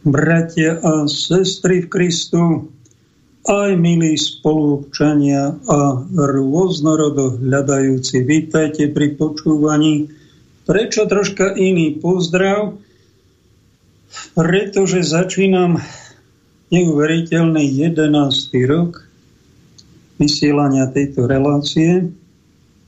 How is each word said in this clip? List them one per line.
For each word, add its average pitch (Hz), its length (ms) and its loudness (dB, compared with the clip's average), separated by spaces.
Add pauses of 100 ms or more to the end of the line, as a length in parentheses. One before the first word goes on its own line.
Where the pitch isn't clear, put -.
bratia 165 800 0
a 156 240 2
sestry 180 800 0
v - 80 -18
Kristu, 170 800 0 (720)
aj 202 320 2
milí 165 400 2
spoluobčania 147 1400 0
a 151 260 0 (380)
rôznorodo 143 1200 0
hľadajúci, 135 880 0
vítajte 151 640 0
pri 143 240 0
počúvaní. 151 960 0 (560)
Prečo 214 400 0
troška 196 480 -2
iný 175 480 0
pozdrav? 185 720 -2 (1600)
Pretože 180 720 0
začínam 180 720 2 (960)
neuveriteľný 165 960 2
jedenásty 147 960 0
rok 170 400 -2 (1120)
vysielania 143 720 0
tejto 139 400 -2
relácie. 147 800 2 (800)